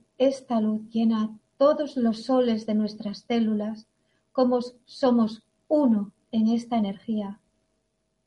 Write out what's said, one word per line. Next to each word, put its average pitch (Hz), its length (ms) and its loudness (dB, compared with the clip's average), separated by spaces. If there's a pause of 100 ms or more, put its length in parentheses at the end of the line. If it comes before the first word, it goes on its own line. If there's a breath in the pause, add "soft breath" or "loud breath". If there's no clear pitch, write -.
(180)
esta 254 440 0
luz 214 280 -2
llena 220 480 0 (200)
todos 294 400 2
los 226 260 0
soles 240 420 0
de 220 80 -2
nuestras 208 540 -4
células, 220 580 -2 (460)
cómo 247 280 2 (260)
somos 233 580 0 (240)
uno 240 460 2 (180)
en 220 160 2
esta 233 300 -2
energía. 202 640 -4 (840)